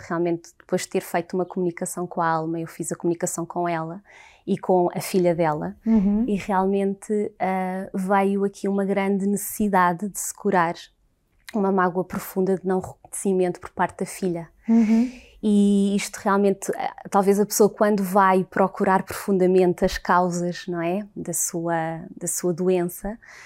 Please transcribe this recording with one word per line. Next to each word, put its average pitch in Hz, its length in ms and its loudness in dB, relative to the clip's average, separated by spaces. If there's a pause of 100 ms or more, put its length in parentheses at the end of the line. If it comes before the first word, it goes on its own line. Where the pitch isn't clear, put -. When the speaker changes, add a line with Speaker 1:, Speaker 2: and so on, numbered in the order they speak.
Speaker 1:
realmente, 170 480 -2
depois - 240 -4
de - 80 -10
ter 190 120 -2
feito - 320 -4
uma 180 120 -2
comunicação 180 640 -4
com 175 140 -6
a 165 60 0
alma, 160 320 -2
eu 165 80 -6
fiz 165 240 -8
a 170 40 -4
comunicação 170 500 -4
com 175 240 -4
ela 165 320 -6 (440)
e 185 120 0
com 180 360 2
a 180 60 -6
filha 175 340 2
dela, 165 400 -2 (120)
Speaker 2:
Uhum. 214 420 4
Speaker 1:
e 208 80 0
realmente, 196 1040 0
eh, 185 540 -4
veio 196 500 2
aqui 202 240 -4
uma 196 160 0
grande 196 420 0
necessidade 196 840 0
de - 100 -10
se - 140 -8
curar 175 420 0 (800)
uma 196 160 0
mágoa 185 320 2
profunda 190 540 -2
de 180 100 -10
não 185 140 0
reconhecimento - 800 -4
por - 80 -16
parte - 300 -2
da 190 60 -4
filha. 170 440 -6 (180)
Speaker 2:
Uhum. 226 420 4 (320)
Speaker 1:
E 202 540 4
isto - 220 -4
realmente, 196 580 0
eh, - 160 -6 (180)
talvez 196 300 4
a 208 60 2
pessoa 202 240 4
quando 208 340 2
vai 190 400 4
procurar 190 600 2
profundamente 185 840 2
as - 120 -2
causas, 175 680 0
não 170 140 -4
é? 190 340 -4
Da 175 160 -8
sua, 165 720 -4 (120)
da - 140 -10
sua 180 240 -2
doença, 180 640 -2 (280)